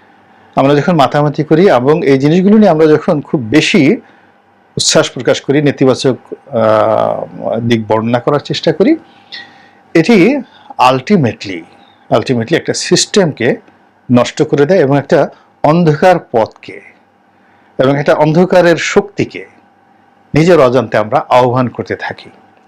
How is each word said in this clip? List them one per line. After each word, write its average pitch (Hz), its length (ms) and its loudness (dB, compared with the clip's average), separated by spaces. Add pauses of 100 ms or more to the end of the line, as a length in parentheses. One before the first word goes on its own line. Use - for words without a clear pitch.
(560)
আমরা 139 200 2
যখন 147 220 0
মাতামাতি 147 480 0
করি 165 260 2
এবং 143 360 0
এই 135 120 2
জিনিসগুলো 180 380 2
নিয়ে 214 140 4
আমরা 156 160 2
যখন 151 340 0
খুব 151 200 -6
বেশি 147 560 0 (800)
উচ্ছ্বাস - 340 0
প্রকাশ 131 300 -2
করি, 147 220 -2
নেতিবাচক, 131 540 0 (380)
আহ, 110 1040 -2
দিক 117 280 -2
বর্ণনা 113 320 -2
করার 143 200 -2
চেষ্টা - 320 -6
করি, 240 240 0 (1000)
এটি 208 420 2 (560)
ultimately, 123 680 -2 (500)
ultimately 123 460 -2
একটা - 180 -4
সিস্টেমকে 175 840 -2 (560)
নষ্ট 123 300 0
করে 143 240 0
দেয় 190 120 2
এবং 143 200 2
একটা 175 300 0 (340)
অন্ধকার 165 540 2 (160)
পথকে 104 480 -4 (960)
এবং 139 200 0
একটা 151 160 2
অন্ধকারের 170 600 2
শক্তিকে 135 680 -4 (880)
নিজের 160 260 4
অজান্তে 123 360 0
আমরা 107 320 -2
আহ্বান 123 400 2
করতে - 280 -10
থাকি, - 340 -14 (380)